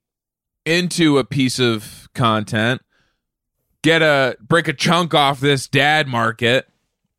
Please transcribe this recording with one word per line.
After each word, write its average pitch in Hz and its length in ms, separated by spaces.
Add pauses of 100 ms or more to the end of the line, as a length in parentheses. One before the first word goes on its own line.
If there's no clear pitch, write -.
(640)
into 165 520
a 131 60
piece 127 360
of 113 540
content, 113 680 (1000)
get 160 220
a, 139 360
break 160 280
a 156 60
chunk 170 420
off 143 240
this 139 280
dad 147 400
market, 117 600 (520)